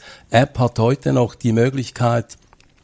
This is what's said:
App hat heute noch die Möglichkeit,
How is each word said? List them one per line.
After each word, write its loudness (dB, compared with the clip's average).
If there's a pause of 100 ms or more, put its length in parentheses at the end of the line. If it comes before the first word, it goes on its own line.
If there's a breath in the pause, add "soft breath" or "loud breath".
(300 loud breath)
App 0
hat 0
heute 0
noch 0
die -2
Möglichkeit, -2 (460)